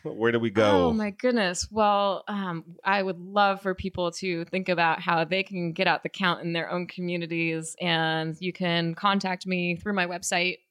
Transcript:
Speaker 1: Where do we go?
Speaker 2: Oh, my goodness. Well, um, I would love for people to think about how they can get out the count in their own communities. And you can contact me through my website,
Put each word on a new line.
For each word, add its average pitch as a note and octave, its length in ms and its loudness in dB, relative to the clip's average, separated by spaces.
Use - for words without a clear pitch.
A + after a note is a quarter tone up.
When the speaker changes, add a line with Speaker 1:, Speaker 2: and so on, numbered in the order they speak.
Speaker 1:
Where A#2 300 0
do A#2 80 4
we A2+ 100 2
go? G#2 380 6
Speaker 2:
Oh, A#3 40 4
my G#3+ 180 0
goodness. G3+ 600 0
Well, G3+ 560 2
um, F#3+ 380 -6
I F#3+ 220 0
would F3+ 160 -4
love G3 420 2
for F#3+ 140 -2
people F3+ 360 -4
to E3+ 340 -4
think F#3+ 220 -4
about E3 320 2
how E3+ 240 0
they F#3+ 200 0
can F3 280 -4
get F#3 140 0
out E3 160 2
the - 60 -6
count F3+ 340 -2
in E3+ 120 -4
their E3 180 -4
own F3+ 160 -4
communities. E3 920 -4
And D#3+ 600 0
you F3+ 120 -4
can E3+ 440 0
contact G3 500 -2
me F3 300 -2
through G#3 160 -6
my F3+ 140 0
website, F3+ 520 -2